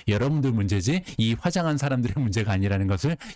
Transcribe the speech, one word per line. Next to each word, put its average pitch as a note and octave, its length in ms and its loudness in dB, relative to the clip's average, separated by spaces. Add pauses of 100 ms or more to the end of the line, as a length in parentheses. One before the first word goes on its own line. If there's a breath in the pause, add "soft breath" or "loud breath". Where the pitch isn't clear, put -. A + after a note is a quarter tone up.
여러분들 C3 440 2
문제지 G#2 520 0 (140 loud breath)
이 A2+ 160 2
화장한 E3 440 0
사람들의 C3 400 0
<laughs> C#3+ 40 0
문제가 G#2+ 300 0
아니라는 G2 360 2
것을 C3 300 0 (180 loud breath)